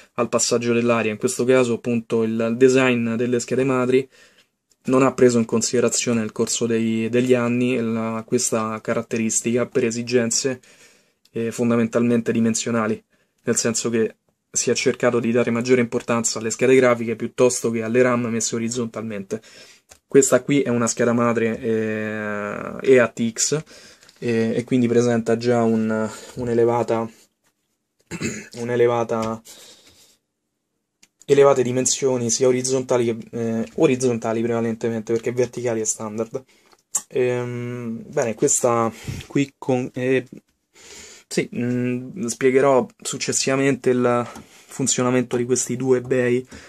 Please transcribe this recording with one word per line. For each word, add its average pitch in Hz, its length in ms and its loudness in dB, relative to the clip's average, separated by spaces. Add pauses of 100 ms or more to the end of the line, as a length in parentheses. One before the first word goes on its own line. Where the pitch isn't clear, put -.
(140)
al 117 160 -2
passaggio 120 420 0
dell'aria. 117 400 2
In 107 60 -8
questo 120 260 -2
caso 123 300 4
appunto 117 480 -2
il 113 340 0
design 127 580 4
delle 123 260 0
schede 127 240 -2
madri 127 440 2 (720)
non 131 200 2
ha 131 100 4
preso 123 260 4
in 113 60 2
considerazione 117 760 -2
nel 110 120 -6
corso - 320 -2
dei, 113 460 0
degli 123 240 4
anni 123 440 0
la, 113 480 -4
questa 110 540 -2
caratteristica 117 840 -2
per 123 180 0
esigenze, 117 760 -2 (720)
eh, 113 200 -6
fondamentalmente 117 800 0
dimensionali, 113 680 0 (440)
nel 120 120 0
senso 117 340 -2
che 113 260 -2 (340)
si - 200 -2
è 120 40 4
cercato 120 460 0
di 117 120 -2
dare 117 180 2
maggiore 123 320 2
importanza 117 560 -2
alle 113 120 -6
schede 127 260 2
grafiche 120 380 2
piuttosto 120 560 0
che 113 120 -4
alle 113 180 2
ram 123 260 2
messe 113 280 -4
orizzontalmente. 113 880 -6 (640)
Questa 135 360 4
qui 143 200 0
è 127 80 -2
una 120 160 0
scheda 117 260 0
madre, 117 480 0
eh, 107 1300 -2
E 127 40 8
A 117 100 6
T 117 240 -4
X, - 300 -2 (560)
eh, 113 380 -2
e 120 80 -2
quindi 123 240 2
presenta 117 480 2
già 120 260 2
un, 110 460 0 (280)
un'elevata, 117 720 0 (1000)
<clears throat> - 100 -12 (400)
un'elevata, 117 840 0 (1800)
elevate 139 360 6
dimensioni 123 680 0
sia 127 200 2
orizzontali 127 560 0
che, 117 120 -2 (140)
eh, 113 340 -4 (120)
orizzontali 120 680 0
prevalentemente, 117 680 -2
perché 117 180 -2
verticali 120 500 -4
è 110 40 -4
standard. 113 580 -6 (640)
Ehm, 123 1040 -4
bene, 120 260 -2
questa 117 580 0 (360)
qui 139 280 -2
con, 127 380 -2
eh, 127 320 0 (1040)
sì, - 260 -4
mm, 123 720 -4
spiegherò 131 580 4 (160)
successivamente 135 880 -2
il 123 440 2
funzionamento 127 1040 -2
di 123 80 0
questi 123 320 -2
due 127 240 2
bay 123 440 0 (240)